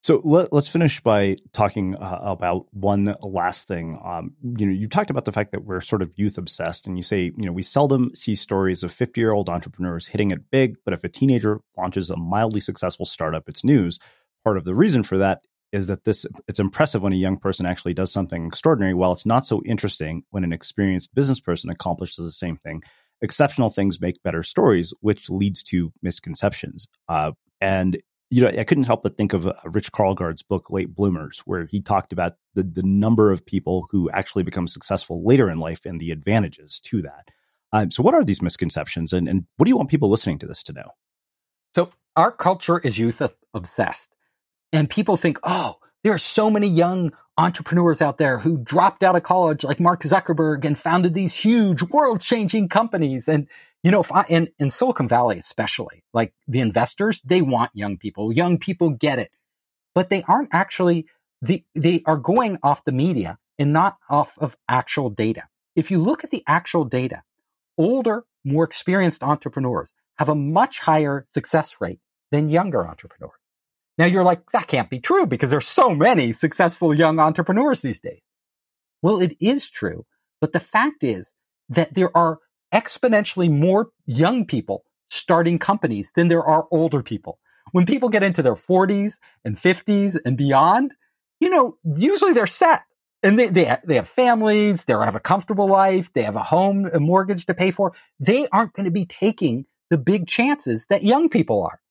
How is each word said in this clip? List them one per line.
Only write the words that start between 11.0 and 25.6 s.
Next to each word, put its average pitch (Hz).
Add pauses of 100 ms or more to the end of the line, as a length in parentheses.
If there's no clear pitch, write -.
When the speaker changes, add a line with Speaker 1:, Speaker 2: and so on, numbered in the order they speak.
Speaker 1:
a -
teenager 110 (180)
launches 90
a 87
mildly 101
successful -
startup, 80
it's -
news." 110 (440)
Part 104
of 85
the 90
reason 151
for 95
that 95 (300)
is 98
that 95
this, - (240)
it's -
impressive 104
when 95
a -
young 95
person 92
actually 90
does 92
something 85
extraordinary, 101
while 90
it's -
not 117
so -
interesting 82
when 98
an 87
experienced 92
business 135
person 87
accomplishes 85
the 82
same 85
thing. 78 (400)
Exceptional 123
things 98
make 87
better 85
stories, 104
which 101
leads 98